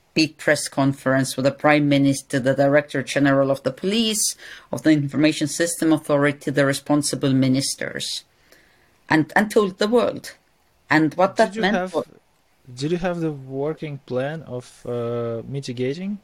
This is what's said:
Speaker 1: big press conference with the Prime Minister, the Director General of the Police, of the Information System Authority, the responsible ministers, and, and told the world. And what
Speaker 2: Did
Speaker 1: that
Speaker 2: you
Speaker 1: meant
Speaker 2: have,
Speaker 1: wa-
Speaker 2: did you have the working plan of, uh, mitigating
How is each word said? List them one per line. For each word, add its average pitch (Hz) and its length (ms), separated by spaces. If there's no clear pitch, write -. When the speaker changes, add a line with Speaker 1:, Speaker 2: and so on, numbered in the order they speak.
Speaker 1:
big 156 220
press - 300
conference 135 680
with 127 100
the 139 60
Prime 147 360
Minister, 139 520
the 127 160
Director 143 480
General 139 480
of 135 100
the 135 100
Police, 214 640
of 127 100
the 156 100
Information 151 560
System 170 460
Authority, 143 560
the 143 160
responsible 139 680
ministers, 131 920
and, 156 260
and 214 160
told 202 260
the 208 100
world. 220 460
And 156 240
what 190 220
Speaker 2:
Did - 20
Speaker 1:
that 220 180
Speaker 2:
you 220 60
Speaker 1:
meant 190 140
Speaker 2:
have, 185 180
Speaker 1:
wa- - 100
Speaker 2:
did 135 180
you 175 60
have 175 220
the 160 120
working 139 720
plan 139 380
of, 123 220
uh, 117 600
mitigating 139 760